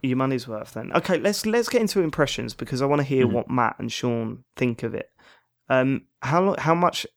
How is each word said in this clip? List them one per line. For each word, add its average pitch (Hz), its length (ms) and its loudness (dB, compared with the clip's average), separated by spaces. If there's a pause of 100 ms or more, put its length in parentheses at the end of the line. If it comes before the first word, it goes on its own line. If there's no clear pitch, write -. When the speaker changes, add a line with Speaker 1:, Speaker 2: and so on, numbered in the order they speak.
Speaker 1:
your 127 160 0
money's 131 300 0
worth 110 260 -10
then? - 200 -10
Okay, 175 260 2
let's, 202 260 0
let's 233 240 0
get 240 120 2
into 202 200 0
impressions, 139 520 0
because - 280 -4
I 139 40 0
wanna 143 180 2
hear 135 220 2
Speaker 2:
Mm-hmm. 120 100 2
Speaker 1:
what 120 140 -2
Matt 120 300 0
and 120 120 -6
Sean 117 520 -4 (120)
think 120 280 -2
of 117 120 -6
it. - 140 -8 (600)
Um, 131 340 2 (180)
how 151 220 0
lo-, 190 140 2
how 160 180 2
much 175 300 0 (120)